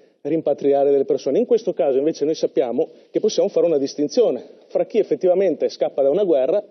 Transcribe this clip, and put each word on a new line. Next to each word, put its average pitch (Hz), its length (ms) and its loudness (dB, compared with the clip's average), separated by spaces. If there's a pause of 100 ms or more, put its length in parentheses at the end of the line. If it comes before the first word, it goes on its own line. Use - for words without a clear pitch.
(220)
rimpatriare 143 680 0
delle 139 140 2
persone. 139 340 -2
In 247 60 0
questo 214 280 0
caso 143 240 0
invece 143 280 -2
noi 156 100 -2
sappiamo 139 540 -2 (200)
che - 100 -4
possiamo 175 300 0
fare 165 160 2
una 165 120 2
distinzione 143 640 0 (240)
fra 175 180 -2
chi 220 140 -2
effettivamente 180 680 0
scappa - 320 -4
da 135 80 4
una 180 140 0
guerra 160 480 0